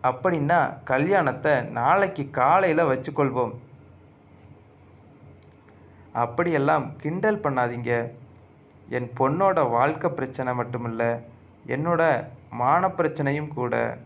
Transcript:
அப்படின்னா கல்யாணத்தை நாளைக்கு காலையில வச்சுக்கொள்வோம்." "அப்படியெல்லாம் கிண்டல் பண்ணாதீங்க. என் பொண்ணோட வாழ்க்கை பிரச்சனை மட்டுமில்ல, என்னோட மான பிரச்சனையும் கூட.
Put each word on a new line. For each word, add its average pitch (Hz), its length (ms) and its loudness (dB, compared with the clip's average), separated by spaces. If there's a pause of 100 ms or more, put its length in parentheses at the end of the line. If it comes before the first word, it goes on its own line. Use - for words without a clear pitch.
அப்படின்னா 156 580 2 (240)
கல்யாணத்தை 151 680 2 (160)
நாளைக்கு 143 600 0
காலையில 165 540 4
வச்சுக்கொள்வோம்." 131 680 0 (2500)
"அப்படியெல்லாம் 143 720 0 (100)
கிண்டல் 202 440 -2
பண்ணாதீங்க. 123 520 -2 (960)
என் 123 300 -4
பொண்ணோட 160 520 2
வாழ்க்கை 139 400 2
பிரச்சனை 131 420 -4
மட்டுமில்ல, 120 500 -4 (640)
என்னோட 160 360 0 (480)
மான 143 380 2
பிரச்சனையும் 151 680 -2
கூட. 120 200 -2 (320)